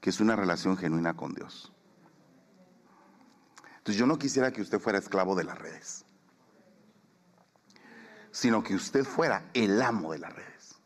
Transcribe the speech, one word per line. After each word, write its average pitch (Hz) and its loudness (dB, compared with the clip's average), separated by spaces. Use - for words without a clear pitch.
que - 0
es 180 -2
una 110 4
relación 92 0
genuina 82 -2
con 76 -8
Dios. - -14
Entonces, 104 -4
yo 123 6
no 156 4
quisiera 131 0
que 107 -8
usted 101 0
fuera 101 2
esclavo 95 0
de 90 0
las - -8
redes, - -16
sino 113 2
que 98 -2
usted 135 0
fuera 131 0
el 107 4
amo 101 0
de 78 -6
las - -12
redes. - -20